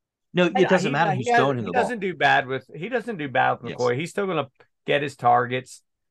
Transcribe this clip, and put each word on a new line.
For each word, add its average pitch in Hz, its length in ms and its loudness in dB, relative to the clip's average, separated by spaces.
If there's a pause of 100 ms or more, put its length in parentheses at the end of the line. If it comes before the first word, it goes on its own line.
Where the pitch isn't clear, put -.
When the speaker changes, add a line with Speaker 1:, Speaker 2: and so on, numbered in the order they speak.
(340)
Speaker 1:
No, 175 120 4
it 165 80 0
Speaker 2:
Hey, 190 100 4
Speaker 1:
doesn't 180 240 2
Speaker 2:
he, 143 40 -2
Speaker 1:
matter 151 200 2
Speaker 2:
he 127 60 -2
Speaker 1:
who's 170 120 -4
Speaker 2:
has, 233 80 4
Speaker 1:
throwing 277 200 2
him 226 60 -6
Speaker 2:
he - 20 -6
Speaker 1:
the 180 60 -6
ball. 226 100 0
Speaker 2:
doesn't 214 180 -4
do 180 140 -6
bad 139 320 2
with, 127 280 -8
he 156 160 -10
doesn't 226 260 -6
do 151 120 -6
bad 127 340 0
with 117 80 -10
Speaker 1:
Yes. - 100 -8
Speaker 2:
McCoy. 123 180 0
He's 165 120 -8
still 202 160 -4
gonna 156 220 -4 (380)
get 143 160 0
his 139 140 -8
targets, 123 680 0 (280)